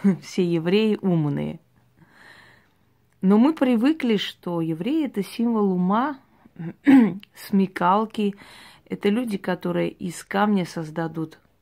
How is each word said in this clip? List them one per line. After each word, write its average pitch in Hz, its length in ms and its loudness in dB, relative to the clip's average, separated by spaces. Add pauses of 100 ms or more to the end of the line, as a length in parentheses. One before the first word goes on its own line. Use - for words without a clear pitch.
<laughs> 190 180 2
все - 220 -4
евреи 180 580 2
умные. 151 580 -2 (1600)
Но 196 160 4
мы 269 160 6
привыкли, 254 640 0
что - 420 -6
евреи — 180 460 -2
это 202 180 -6
символ 226 480 -2
ума, 208 480 -2 (360)
<clears throat> - 40 -20 (760)
смекалки. 196 1000 0 (500)
Это - 240 -2
люди, 214 280 -2
которые 175 520 -4
из - 360 -10
камня 202 400 0
создадут 160 760 -8 (220)